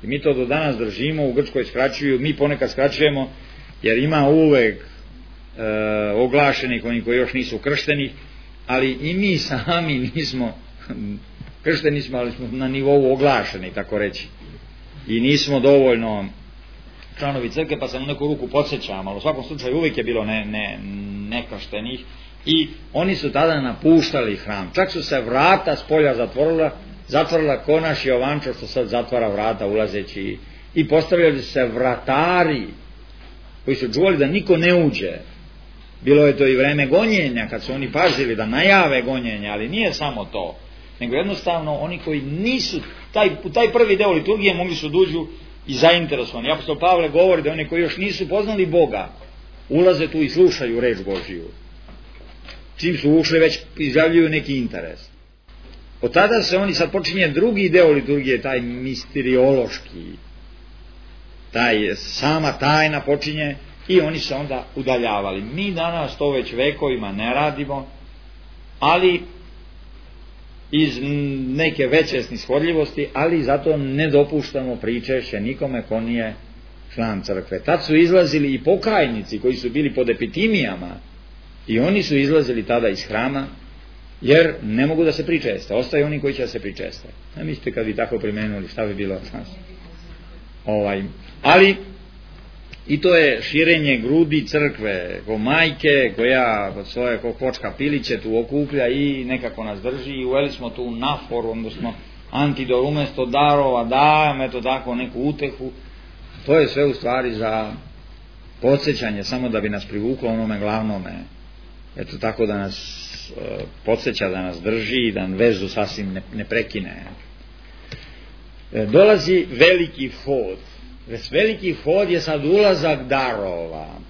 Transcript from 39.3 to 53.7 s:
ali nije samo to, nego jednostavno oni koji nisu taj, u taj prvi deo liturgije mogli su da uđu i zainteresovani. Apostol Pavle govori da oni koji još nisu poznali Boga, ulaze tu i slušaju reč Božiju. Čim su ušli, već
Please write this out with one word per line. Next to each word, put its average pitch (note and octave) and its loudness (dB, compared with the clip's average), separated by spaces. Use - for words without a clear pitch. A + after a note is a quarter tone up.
ali G#2 -6
nije G3 -2
samo C3 -6
to, F2+ -8
nego A#2+ -4
jednostavno E3+ -2
oni D#3 -6
koji D3+ -4
nisu F#3 -4
taj, G#3 4
u F#3 -8
taj A3+ 2
prvi A3 6
deo G3+ 4
liturgije F#3+ 2
mogli F3 -4
su D3+ -6
da D3+ 0
uđu E3 0
i C#3 -6
zainteresovani. C#3+ 2
Apostol D#3 -4
Pavle E3+ 4
govori E3 6
da D3 0
oni D#3 -6
koji E3 0
još D3+ -2
nisu F#3 -4
poznali G3+ 0
Boga, C#3 2
ulaze D#3+ 4
tu D#3 0
i C#3 2
slušaju B2+ 2
reč A#2 2
Božiju. F#2 -6
Čim E3+ 0
su C#3 2
ušli, D#3+ 4
već D#3+ 4